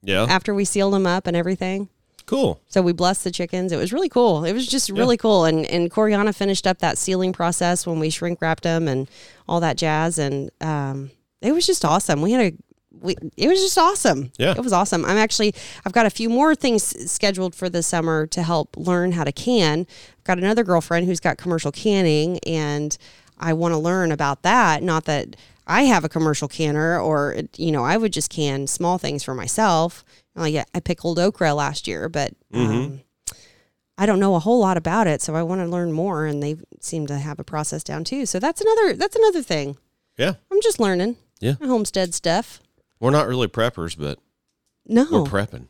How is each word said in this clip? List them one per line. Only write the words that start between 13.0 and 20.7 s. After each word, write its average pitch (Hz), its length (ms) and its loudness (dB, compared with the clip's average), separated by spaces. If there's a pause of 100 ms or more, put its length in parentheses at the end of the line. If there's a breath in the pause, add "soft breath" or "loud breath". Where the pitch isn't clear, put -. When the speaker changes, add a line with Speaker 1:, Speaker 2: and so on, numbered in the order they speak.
Speaker 2:
we, 185 140 -4 (200)
it - 140 0
was 370 100 4
just - 180 2
awesome. 139 600 2
Speaker 1:
Yeah. 139 180 2
Speaker 2:
It 233 80 -4
was 254 80 0
awesome. 180 320 2
I'm 180 140 2
actually, 214 360 2 (320 loud breath)
I've 196 80 -4
got 233 120 4
a 208 60 4
few 226 180 -4
more 294 260 4
things 214 560 0
scheduled 185 420 -2
for 185 160 -4
the 175 140 -2
summer 160 440 0
to 175 160 -4
help 160 340 -2
learn 175 340 0
how 170 140 -2
to 139 80 -2
can. 175 480 2
I've - 420 -14
got 185 140 0
another 214 260 2
girlfriend 170 440 0